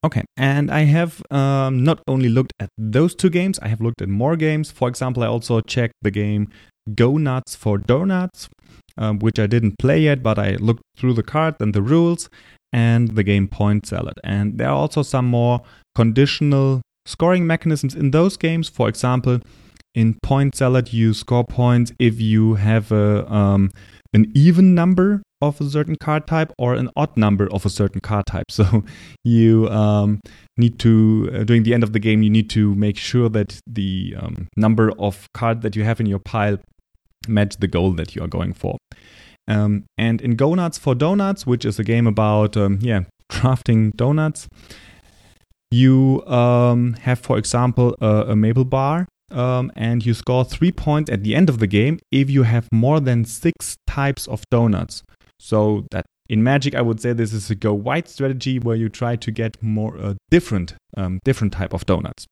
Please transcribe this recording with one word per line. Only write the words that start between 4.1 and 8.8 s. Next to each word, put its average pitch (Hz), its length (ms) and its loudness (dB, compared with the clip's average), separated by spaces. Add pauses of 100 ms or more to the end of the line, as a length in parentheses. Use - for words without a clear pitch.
games. 156 340 -2
For - 160 -4
example, 123 360 -4
I 113 60 0
also 113 340 -2
checked 117 400 -4
the 107 80 -2
game 104 400 -2 (440)
Go 123 220 2
Nuts 135 400 -4
for 101 220 -2
Donuts, 180 720 -2 (480)